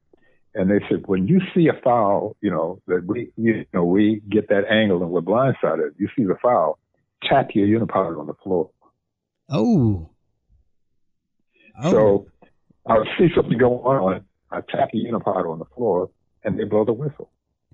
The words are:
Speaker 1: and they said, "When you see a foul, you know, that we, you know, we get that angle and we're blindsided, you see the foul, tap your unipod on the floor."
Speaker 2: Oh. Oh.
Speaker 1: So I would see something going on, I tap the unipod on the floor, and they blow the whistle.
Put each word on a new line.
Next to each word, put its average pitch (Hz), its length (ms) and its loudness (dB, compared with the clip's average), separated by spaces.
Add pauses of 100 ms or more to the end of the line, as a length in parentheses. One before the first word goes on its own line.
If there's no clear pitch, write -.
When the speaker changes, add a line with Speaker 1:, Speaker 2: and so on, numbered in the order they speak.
(540)
Speaker 1:
and 98 160 0
they 101 80 2 (100)
said, 90 180 -4
"When 95 200 0
you 180 140 4 (140)
see 170 140 4
a - 40 2 (100)
foul, 107 580 0
you 101 100 -2
know, 85 360 -4
that 90 180 -2
we, 113 320 -6
you 110 380 -2
know, 90 100 0
we 104 460 2
get 104 180 0
that 101 220 2
angle 104 320 2
and 85 80 -4
we're 87 120 -2
blindsided, 85 760 -2
you 101 180 -4
see 120 80 0
the - 160 0
foul, 92 380 2 (460)
tap 135 300 2
your 101 120 2
unipod 95 520 0
on 76 80 -12
the 73 80 -10
floor." 90 360 -4 (800)
Speaker 2:
Oh. 135 600 0 (1700)
Oh. 160 80 0
Speaker 1:
So 107 360 4 (600)
I - 120 4
would 107 100 0 (100)
see 170 160 6
something - 240 0
going 123 220 2
on, 95 440 -2 (280)
I 87 80 -8
tap 85 320 -2
the - 140 -2
unipod 95 440 -2
on 80 80 -8
the - 160 -12
floor, 92 360 -2 (340)
and 98 120 -4
they 110 80 -4
blow 107 200 0
the 117 80 0
whistle. 139 380 -8 (440)